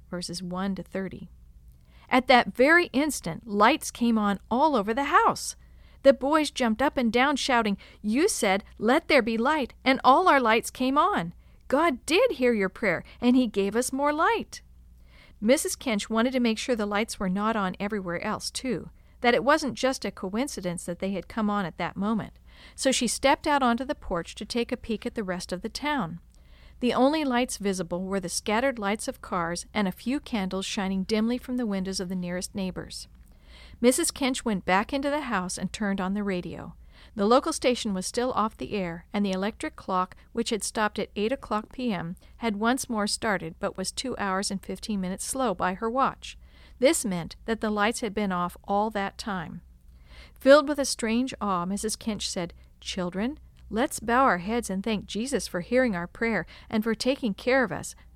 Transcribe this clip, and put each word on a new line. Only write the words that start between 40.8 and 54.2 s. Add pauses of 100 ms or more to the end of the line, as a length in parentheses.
at
eight
o'clock
P
M, (220)
had
once
more
started
but
was
two
hours
and
fifteen
minutes
slow
by
her
watch. (400)
This
meant (100)
that
the
lights
had
been
off (100)
all
that
time. (720)
Filled
with
a
strange
awe,
Missus
Kinch
said, (260)
"Children, (300)
let's
bow